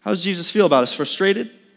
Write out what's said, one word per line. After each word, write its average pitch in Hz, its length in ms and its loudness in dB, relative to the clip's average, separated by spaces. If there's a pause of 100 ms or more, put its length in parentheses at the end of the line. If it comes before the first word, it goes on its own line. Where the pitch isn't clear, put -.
how 208 120 -4
does 175 120 -4
Jesus 180 240 -4
feel 208 160 2
about 139 200 4
us? 120 100 -6
Frustrated? 196 560 -2 (260)